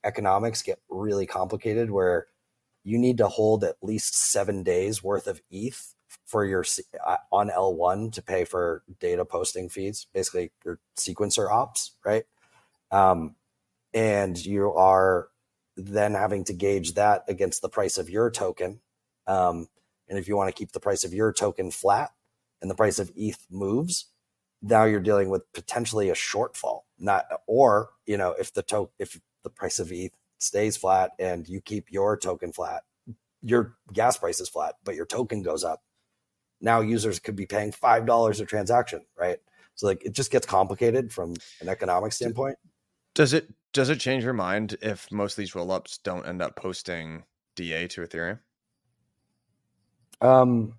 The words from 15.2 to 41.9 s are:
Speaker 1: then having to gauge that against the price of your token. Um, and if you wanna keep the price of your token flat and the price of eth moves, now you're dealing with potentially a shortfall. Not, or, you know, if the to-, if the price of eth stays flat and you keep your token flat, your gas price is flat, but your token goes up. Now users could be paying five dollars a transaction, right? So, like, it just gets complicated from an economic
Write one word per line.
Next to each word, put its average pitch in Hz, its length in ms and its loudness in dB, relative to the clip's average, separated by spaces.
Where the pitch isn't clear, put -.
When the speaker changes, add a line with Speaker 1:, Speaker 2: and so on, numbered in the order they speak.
Speaker 1:
then 104 380 0
having 98 300 0
to 104 80 -6
gauge 90 420 0
that 104 320 4
against 92 340 -2
the - 80 -6
price 98 300 -2
of 82 100 -6
your 110 220 2
token. 92 500 -6
Um, 90 400 0
and 98 80 -6
if 92 100 -6
you 101 80 -2
wanna 95 160 0
keep - 200 -10
the - 80 -6
price 101 240 0
of 90 100 -6
your 107 180 2
token 95 380 -2
flat 101 420 0
and 95 80 -6
the 90 40 -6
price 101 220 2
of 92 180 -4
eth 104 360 -6
moves, 110 560 -2
now 110 260 6
you're 107 140 4
dealing 98 300 2
with 95 240 -4
potentially 107 560 -2
a 80 60 2
shortfall. - 640 -4
Not, 95 280 0
or, 113 460 6
you 104 100 -2
know, 92 140 2
if - 220 -4
the 98 100 -4
to-, 104 340 -2
if 90 240 -10
the - 80 -12
price - 260 -6
of 87 140 -6
eth 90 240 -10
stays 104 360 0
flat 92 440 2
and 90 280 -4
you 95 140 -10
keep 104 300 -10
your 98 260 0
token 90 340 -6
flat, - 320 -8
your 117 340 0
gas 113 240 2
price 85 220 -4
is 90 100 -8
flat, 78 340 -6
but 95 120 -8
your 82 100 -8
token 113 380 -4
goes 80 200 -4
up. 78 200 -6
Now 113 220 2
users 110 380 0
could 107 160 -8
be 95 100 -8
paying 104 260 -4
five 117 360 2
dollars 113 320 4
a 104 60 -4
transaction, 107 600 0
right? 87 220 -2
So, - 100 -6
like, 98 180 0
it 110 100 -8
just - 180 -4
gets 131 160 2
complicated 110 640 2
from 85 220 -6
an 87 100 -10
economic 95 400 0